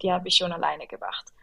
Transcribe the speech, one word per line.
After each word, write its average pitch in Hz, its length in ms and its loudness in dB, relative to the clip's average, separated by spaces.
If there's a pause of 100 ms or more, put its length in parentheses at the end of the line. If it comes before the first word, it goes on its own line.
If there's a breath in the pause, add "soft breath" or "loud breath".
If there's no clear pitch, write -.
die 185 100 2
hab 180 140 0
ich 185 80 2
schon 175 180 2
alleine 151 340 -2
gemacht. - 400 -8 (160 loud breath)